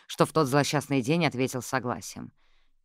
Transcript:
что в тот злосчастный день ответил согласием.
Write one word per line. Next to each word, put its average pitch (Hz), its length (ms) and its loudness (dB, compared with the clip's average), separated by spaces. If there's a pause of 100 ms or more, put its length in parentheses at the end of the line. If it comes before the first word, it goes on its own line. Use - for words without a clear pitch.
что - 180 2
в - 60 -12
тот 156 140 2
злосчастный 143 540 2
день 156 240 2
ответил 127 380 0
согласием. - 720 -6 (520)